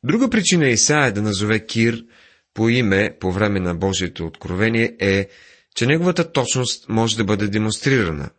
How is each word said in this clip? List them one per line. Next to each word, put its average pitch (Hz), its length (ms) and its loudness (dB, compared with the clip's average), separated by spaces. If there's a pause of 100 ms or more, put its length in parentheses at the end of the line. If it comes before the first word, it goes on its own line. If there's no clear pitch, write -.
Друга 226 260 2
причина 175 380 2
Исаия 127 460 2
да 104 80 -2
назове 107 440 0
Кир 117 400 0 (480)
по 110 160 2
име 107 500 2
по 92 120 -2
време 101 280 0
на 90 160 -2
Божието 90 500 -4
откровение 113 760 -2
е, 98 280 2 (480)
че 117 100 0
неговата 147 460 0
точност 123 580 -2
може 110 280 0
да 117 60 -2
бъде 104 240 0
демонстрирана. 104 920 -2